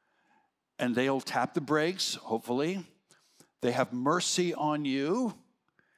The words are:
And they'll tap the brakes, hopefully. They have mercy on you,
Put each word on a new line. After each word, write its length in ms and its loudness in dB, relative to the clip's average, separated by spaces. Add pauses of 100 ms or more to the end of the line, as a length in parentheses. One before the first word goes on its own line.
(760)
And 180 0
they'll 260 2
tap 320 -2
the 80 0
brakes, 540 0
hopefully. 720 -2 (760)
They 120 2
have 180 0
mercy 640 0
on 320 0
you, 520 0 (600)